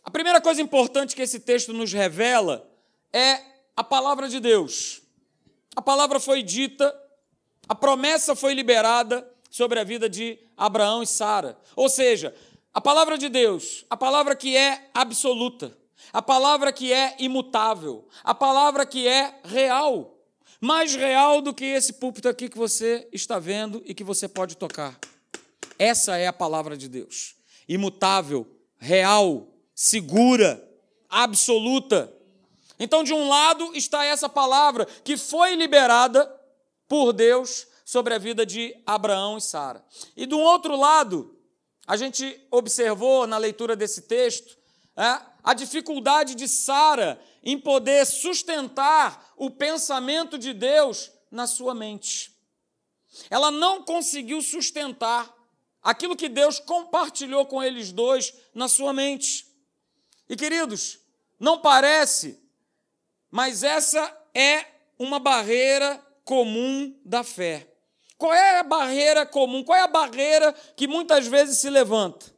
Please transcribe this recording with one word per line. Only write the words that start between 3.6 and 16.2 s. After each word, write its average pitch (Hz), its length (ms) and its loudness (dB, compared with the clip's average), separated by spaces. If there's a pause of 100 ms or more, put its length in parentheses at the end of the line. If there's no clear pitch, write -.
a 226 80 -4
palavra 269 460 -2
de 254 100 -6
Deus. 214 600 -2 (760)
A - 60 -6
palavra 277 400 2
foi 269 200 0
dita, 269 560 -4 (680)
a 220 80 -4
promessa 277 580 2
foi 269 200 0
liberada 240 760 2 (220)
sobre 233 280 -2
a 214 40 -2
vida 220 260 -4
de 220 300 -8 (160)
Abraão 214 480 0
e - 40 -4
Sara. 202 500 -2 (180)
Ou 262 140 2
seja, 226 440 0 (400)
a - 60 -2
palavra 311 380 2
de 277 100 -6
Deus, 226 600 -2
a - 80 -4
palavra 277 380 0
que 262 200 -4
é 269 380 0
absoluta, 240 840 -4 (360)
a 220 80 -2